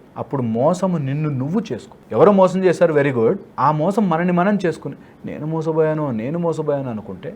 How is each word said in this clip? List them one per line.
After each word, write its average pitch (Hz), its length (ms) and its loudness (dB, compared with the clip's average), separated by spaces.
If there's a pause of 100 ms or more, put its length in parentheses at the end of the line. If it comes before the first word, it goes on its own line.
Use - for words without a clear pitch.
(160)
అప్పుడు 127 260 -6
మోసము 165 560 0
నిన్ను 147 320 -4
నువ్వు 143 320 -2 (100)
చేసుకో. - 240 -12 (160)
ఎవరో 151 200 8
మోసం 185 320 4
చేశారు, 170 300 4
very 143 220 2
good. 120 200 2 (220)
ఆ 127 120 2
మోసం 185 400 0
మనని 170 220 0
మనం 185 340 2
చేసుకుని, - 280 -6 (320)
"నేను 92 200 -10
మోసపోయాను, 156 640 -2
నేను 123 280 -4
మోసపోయాను" 147 520 -2
అనుకుంటే 98 460 -10